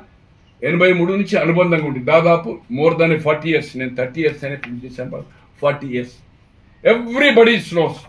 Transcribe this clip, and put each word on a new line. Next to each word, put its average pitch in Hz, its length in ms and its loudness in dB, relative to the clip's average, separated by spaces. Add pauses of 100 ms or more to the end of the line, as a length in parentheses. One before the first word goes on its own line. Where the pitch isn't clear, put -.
(640)
ఎనభై 175 300 2
మూడు 175 200 0
నుంచి 196 240 -2
అనుబంధంగా 165 480 2
ఉండి, 131 140 -6
దాదాపు 165 600 2 (140)
more 160 200 2
than 165 180 2
forty 151 340 -2
years, 156 200 0 (100)
నేను 127 200 -8
థర్టీ 127 260 -6
years 147 240 -2
అనే 139 100 -8
ఫీల్ 123 300 -12
చేశాను, 127 380 -12 (380)
ఫార్టీ 143 260 -2
years. 123 220 -6 (840)
Everybody 233 680 4 (140)
knows. 165 200 0 (160)